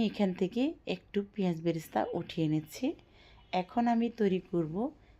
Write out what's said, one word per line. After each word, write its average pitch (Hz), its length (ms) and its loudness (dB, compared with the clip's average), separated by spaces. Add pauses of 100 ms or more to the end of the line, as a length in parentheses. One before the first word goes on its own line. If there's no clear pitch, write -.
এখান 196 220 2 (100)
থেকে 196 220 0 (320)
একটু - 240 -6 (140)
পেঁয়াজ 180 340 0
বেরেস্তা 165 340 -2 (180)
উঠিয়ে 170 340 -2
নিচ্ছি। 156 340 -2 (680)
এখন 185 300 0 (120)
আমি 233 120 2 (140)
তৈরি 190 200 4 (100)
করব 160 240 0 (460)